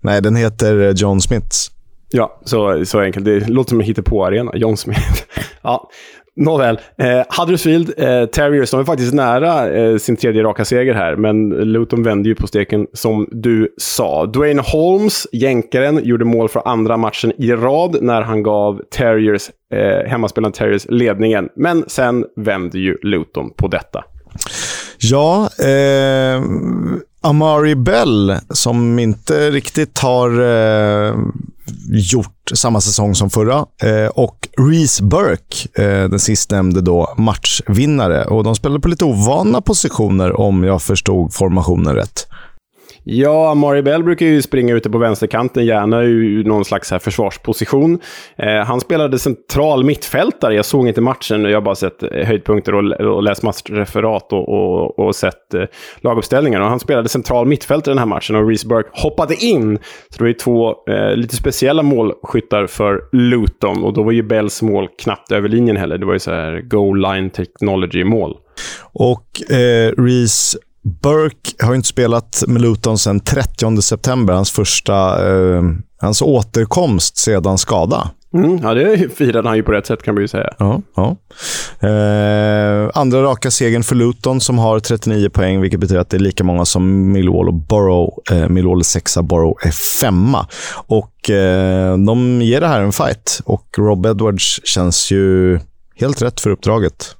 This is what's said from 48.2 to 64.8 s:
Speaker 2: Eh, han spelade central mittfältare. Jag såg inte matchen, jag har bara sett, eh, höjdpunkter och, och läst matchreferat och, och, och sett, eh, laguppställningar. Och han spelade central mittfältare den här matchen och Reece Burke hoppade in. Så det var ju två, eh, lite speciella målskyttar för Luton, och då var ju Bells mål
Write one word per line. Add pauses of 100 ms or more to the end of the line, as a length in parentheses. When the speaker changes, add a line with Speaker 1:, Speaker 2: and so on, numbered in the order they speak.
Speaker 2:
Eh,
han
spelade
central
mittfältare.
Jag
såg
inte
matchen,
jag
har
bara
sett,
eh,
höjdpunkter
och,
och
läst
matchreferat
och,
och,
och
sett,
eh, (380)
laguppställningar.
Och
han
spelade
central
mittfältare
den
här
matchen
och
Reece
Burke
hoppade
in. (340)
Så
det
var
ju
två, (220)
eh,
lite
speciella
målskyttar
för (120)
Luton,
och
då
var
ju
Bells
mål (140)